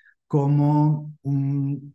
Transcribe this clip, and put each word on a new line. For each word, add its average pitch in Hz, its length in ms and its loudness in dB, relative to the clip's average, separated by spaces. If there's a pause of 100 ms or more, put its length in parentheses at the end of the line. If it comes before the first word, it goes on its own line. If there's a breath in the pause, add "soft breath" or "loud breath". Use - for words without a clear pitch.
(280 soft breath)
como 147 920 2
un, 139 720 -4